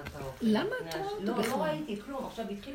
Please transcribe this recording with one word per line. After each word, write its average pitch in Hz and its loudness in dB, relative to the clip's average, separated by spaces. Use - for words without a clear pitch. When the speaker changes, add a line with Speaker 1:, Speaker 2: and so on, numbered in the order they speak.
Speaker 1:
אתה 147 -8
אוכל? 135 -8
Speaker 2:
למה 233 6
את - -6
Speaker 1:
לפני - -2
Speaker 2:
רואה 392 -2
Speaker 1:
הש-, 403 -2
Speaker 2:
אותו 185 -4
Speaker 1:
לא, 233 2
Speaker 2:
בכלל? 220 2
Speaker 1:
לא 302 2
ראיתי 302 0
כלום, 269 -4
עכשיו - -6
התחיל 202 -6